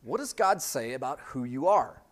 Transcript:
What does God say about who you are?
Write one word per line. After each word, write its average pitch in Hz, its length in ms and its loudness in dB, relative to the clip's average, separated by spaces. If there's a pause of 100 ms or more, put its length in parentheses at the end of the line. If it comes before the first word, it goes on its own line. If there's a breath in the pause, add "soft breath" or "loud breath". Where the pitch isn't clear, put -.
What 135 160 -2
does 277 120 -6
God 196 300 2
say 120 320 -4
about 131 260 -6
who - 240 -6
you 131 240 0
are? 180 340 4 (100)